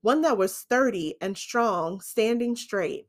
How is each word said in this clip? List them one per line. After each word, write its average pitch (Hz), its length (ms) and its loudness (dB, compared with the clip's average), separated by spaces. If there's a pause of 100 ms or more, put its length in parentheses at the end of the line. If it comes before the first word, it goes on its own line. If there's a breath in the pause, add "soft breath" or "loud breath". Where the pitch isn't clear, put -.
one 277 200 4
that 302 140 4
was 190 200 0
sturdy 220 640 0
and 196 160 -4
strong, 190 640 -2
standing 233 540 0
straight. - 540 -4